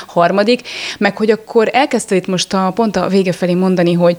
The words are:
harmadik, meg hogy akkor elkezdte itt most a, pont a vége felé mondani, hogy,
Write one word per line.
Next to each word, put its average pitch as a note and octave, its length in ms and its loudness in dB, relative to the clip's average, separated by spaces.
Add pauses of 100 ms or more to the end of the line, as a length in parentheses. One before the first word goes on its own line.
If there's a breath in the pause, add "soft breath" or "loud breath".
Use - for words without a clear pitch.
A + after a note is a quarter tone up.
harmadik, G3 540 0 (360 loud breath)
meg G3+ 200 -2
hogy G#3+ 140 0
akkor G#3+ 420 0
elkezdte B3 420 0
itt F3 120 -2
most F#3 260 -4
a, F#3+ 220 0
pont A3+ 200 0
a F#3 120 0
vége F#3+ 240 2
felé F3+ 220 -2
mondani, F3+ 400 2
hogy, F3 260 2